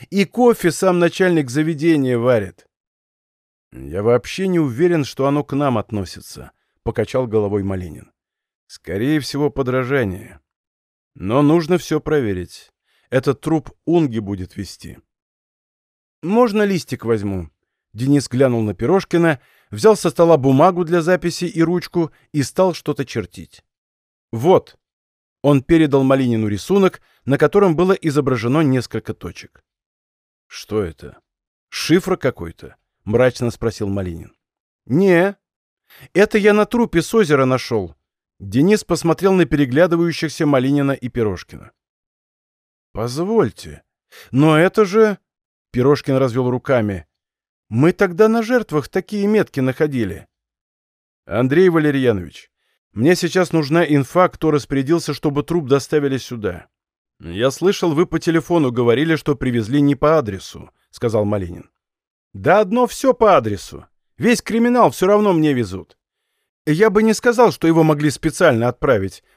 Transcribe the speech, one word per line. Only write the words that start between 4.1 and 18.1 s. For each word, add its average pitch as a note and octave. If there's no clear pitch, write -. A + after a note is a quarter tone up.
не F3+
уверен, D3+
что C3+
оно C#3+
к -
нам C3+
относится», -
покачал A#2
головой G#2
Малинин. F#2
«Скорее C3
всего, C#3+
подражание. B2
Но A2+
нужно D#3+
всё D#3
проверить. A2+
Этот C3
труп D#3
Унги D3
будет F#2+
вести». -
«Можно G#3+
листик F#3+
возьму?» G2+
Денис C3+